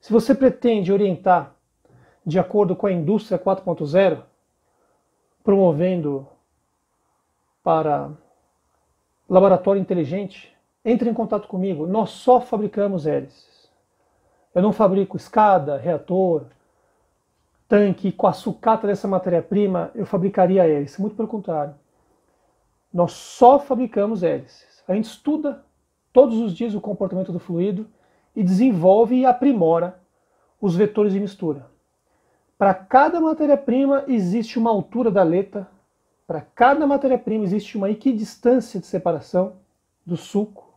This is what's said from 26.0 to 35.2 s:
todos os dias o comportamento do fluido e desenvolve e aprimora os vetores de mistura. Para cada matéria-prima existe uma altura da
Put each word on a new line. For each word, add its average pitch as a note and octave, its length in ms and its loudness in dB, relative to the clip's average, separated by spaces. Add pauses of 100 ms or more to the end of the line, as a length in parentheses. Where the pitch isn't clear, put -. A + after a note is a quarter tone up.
todos A#3+ 260 4
os A3 160 -4
dias A3 180 -6
o G#3 80 -6
comportamento F#3 520 -6
do E3+ 80 -8
fluido F#3 500 -4 (420)
e A3 120 -2
desenvolve G3+ 720 4
e C4 100 2
aprimora F#3 760 2 (600)
os F3+ 160 -2
vetores G#3 360 0
de G3 60 -2
mistura. E3 500 -8 (880)
Para G3 180 2
cada D#4 460 2
matéria-prima C#4 840 0
existe A3+ 500 -2
uma A3+ 140 0
altura A3+ 400 -2
da F#3+ 120 2